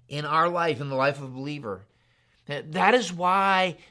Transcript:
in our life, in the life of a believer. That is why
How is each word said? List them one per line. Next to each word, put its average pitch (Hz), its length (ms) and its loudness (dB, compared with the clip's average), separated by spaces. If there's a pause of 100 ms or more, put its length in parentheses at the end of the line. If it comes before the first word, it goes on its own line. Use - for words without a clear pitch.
in 147 180 -8
our 160 240 2
life, 170 320 0
in 143 80 -6
the 135 60 -4
life 143 240 0
of 139 60 -12
a - 20 -12
believer. 131 580 -10 (640)
That 165 480 2
is 202 180 0
why 185 640 2 (140)